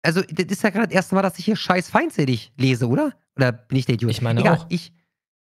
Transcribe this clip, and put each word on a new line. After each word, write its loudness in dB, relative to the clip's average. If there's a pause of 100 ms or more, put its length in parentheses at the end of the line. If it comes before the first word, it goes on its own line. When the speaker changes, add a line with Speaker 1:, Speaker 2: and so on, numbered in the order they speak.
Speaker 1:
Also, 0
das -4
ist -4
ja 2
gerade 0
das -10
erste 0
Mal, 4
dass -2
ich -6
hier 2
scheiß 0
feindselig 0
lese, 2
oder? 0 (220)
Oder 2
bin -4
ich -2
der 0
Idiot? -2
Speaker 2:
Ich -4
meine 0
Speaker 1:
Egal, 4
Speaker 2:
auch. -10
Speaker 1:
ich, -6 (540)